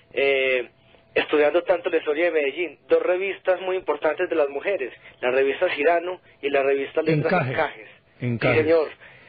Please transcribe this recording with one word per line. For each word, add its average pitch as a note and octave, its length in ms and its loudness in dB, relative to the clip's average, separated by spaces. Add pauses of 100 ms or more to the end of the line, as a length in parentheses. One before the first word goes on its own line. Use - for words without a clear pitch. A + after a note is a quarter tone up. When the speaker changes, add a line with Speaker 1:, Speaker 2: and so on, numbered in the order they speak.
(120)
Speaker 1:
eh, C3 560 0 (460)
estudiando D3 480 2
tanto F3 280 0
la E3 80 2
historia D#3 280 -2
de F3 60 0
Medellín, D3 460 -2 (100)
dos E3 140 4
revistas F3+ 580 -2
muy F#3 160 -4
importantes D#3+ 520 -2
de E3 80 -4
las D3 120 2
mujeres, C#3+ 440 -4 (280)
la B2 100 0
revista C3+ 440 2
Cirano E3+ 460 0 (220)
y C#3+ 80 -2
la C#3 120 2
revista C#3 400 0
Letras D#3+ 300 0
Speaker 2:
Encaje. D3+ 200 0
Speaker 1:
Encajes. A#2 360 -4 (320)
Speaker 2:
Encajes. B2 380 0
Speaker 1:
Sí, - 60 6
señor. D#3+ 240 4 (400)